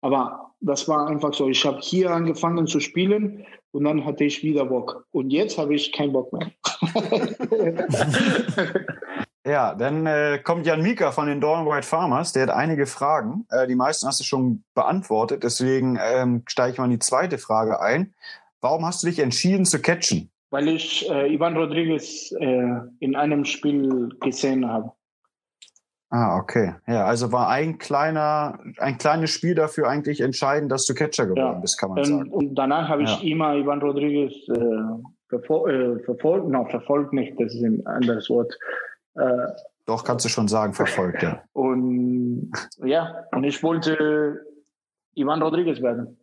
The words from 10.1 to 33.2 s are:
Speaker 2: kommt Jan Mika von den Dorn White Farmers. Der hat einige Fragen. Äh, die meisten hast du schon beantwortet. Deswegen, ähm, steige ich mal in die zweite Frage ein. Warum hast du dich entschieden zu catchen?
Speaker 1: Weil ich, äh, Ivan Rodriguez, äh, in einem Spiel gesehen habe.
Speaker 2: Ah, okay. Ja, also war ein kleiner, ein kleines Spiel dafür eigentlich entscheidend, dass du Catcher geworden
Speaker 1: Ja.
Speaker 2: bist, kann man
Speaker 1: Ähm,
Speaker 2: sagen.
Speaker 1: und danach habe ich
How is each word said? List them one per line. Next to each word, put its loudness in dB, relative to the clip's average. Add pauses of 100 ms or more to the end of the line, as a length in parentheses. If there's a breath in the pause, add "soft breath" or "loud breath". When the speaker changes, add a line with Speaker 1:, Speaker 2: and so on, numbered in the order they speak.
Speaker 2:
kommt 0
Jan 2
Mika 2
von -2
den 0
Dorn 2
White 0
Farmers. 0
Der 4
hat 2
einige 2
Fragen. -2
Äh, 2
die 0
meisten 0
hast -2
du -8
schon 0 (120)
beantwortet. 0
Deswegen, 0
ähm, 2
steige 0
ich -8
mal -2
in 2
die 2
zweite 0
Frage 0
ein. 2 (480 loud breath)
Warum 0
hast -4
du 0
dich 0
entschieden 2
zu 2
catchen? 0 (200)
Speaker 1:
Weil 0
ich, -2
äh, 2
Ivan 2
Rodriguez, -2
äh, 2 (340)
in 0
einem 2
Spiel 0 (100)
gesehen 0
habe. -4 (1160)
Speaker 2:
Ah, 2
okay. 0 (120)
Ja, 0
also 0
war 2
ein 0
kleiner, 0 (200)
ein -2
kleines 2
Spiel 0
dafür 2
eigentlich -2
entscheidend, 0
dass 0
du -2
Catcher 0
geworden 0
Speaker 1:
Ja. -8
Speaker 2:
bist, -2
kann -2
man -2
Speaker 1:
Ähm, 4
Speaker 2:
sagen. 0
Speaker 1:
und 0
danach 2
habe 2
ich 0